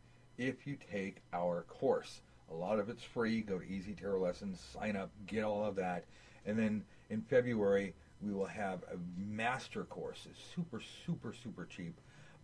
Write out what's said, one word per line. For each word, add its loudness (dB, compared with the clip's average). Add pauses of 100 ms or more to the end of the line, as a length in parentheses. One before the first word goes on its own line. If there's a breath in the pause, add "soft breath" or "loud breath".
(380 loud breath)
if -2
you -4 (140)
take -2 (120)
our 2
course. 2 (280 loud breath)
A -8
lot 2
of 0
it's -8
free. 2
Go 0
to -10
Easy -4
Tarot 2
Lessons, 0 (120)
sign 0
up, -2 (160)
get 2
all 2
of 0
that. 2 (400 loud breath)
And 2
then 4 (260 loud breath)
in 0
February, 6 (280 loud breath)
we 0
will 2
have -2
a -6 (220)
master -2
course. -8
It's -18 (140)
super, -4 (240)
super, -4
super -10
cheap, -10 (440 loud breath)